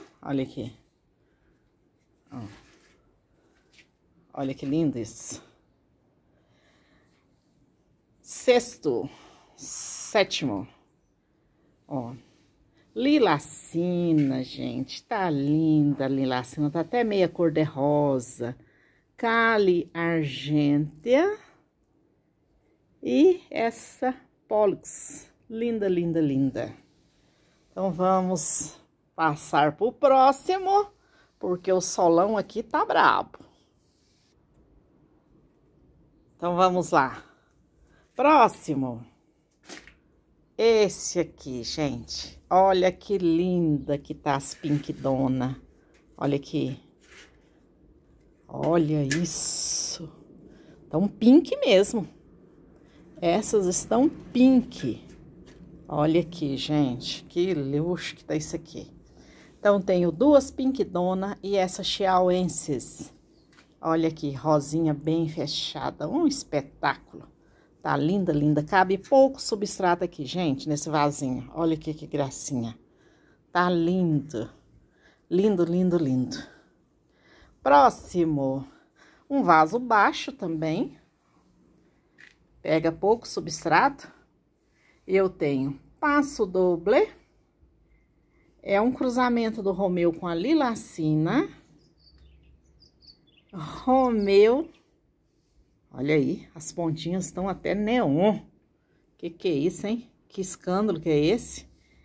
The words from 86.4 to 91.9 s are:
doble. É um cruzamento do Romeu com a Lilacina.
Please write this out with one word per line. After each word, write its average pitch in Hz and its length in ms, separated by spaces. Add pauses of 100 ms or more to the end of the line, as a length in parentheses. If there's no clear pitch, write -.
doble. 185 640 (1500)
É 196 200
um 247 100
cruzamento 240 720
do 190 80
Romeu 180 400
com 170 160
a 170 80
Lilacina. 208 1120 (2000)